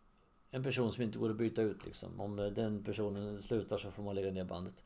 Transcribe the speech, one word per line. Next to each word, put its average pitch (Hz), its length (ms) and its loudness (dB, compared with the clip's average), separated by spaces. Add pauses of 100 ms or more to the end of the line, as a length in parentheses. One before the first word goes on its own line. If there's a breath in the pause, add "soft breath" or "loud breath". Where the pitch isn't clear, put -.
(520)
En 131 120 -2
person 123 280 4
som 123 120 0
inte 107 160 0
går 113 100 4
att 107 80 0
byta 113 240 4
ut, 104 240 2
liksom. 92 360 -8
Om, 101 180 -2
eh, 101 60 2
den 104 380 0
personen 104 580 -2
slutar 104 360 0
så 101 140 -6
får 104 120 -8
man 101 120 -2
lägga 98 160 2
ner 92 140 -2
bandet. 92 400 -6